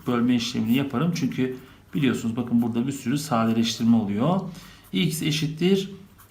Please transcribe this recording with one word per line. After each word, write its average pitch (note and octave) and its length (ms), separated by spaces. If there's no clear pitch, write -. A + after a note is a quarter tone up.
bölme B2 280
işlemini A#2 420
yaparım. C#3 380
Çünkü B2+ 420
biliyorsunuz A#2 420
bakın A#2+ 260
burada A#2 240
bir C#3 60
sürü C3+ 260
sadeleştirme A2+ 760
oluyor. A2+ 440
X D#3+ 300
eşittir E3 680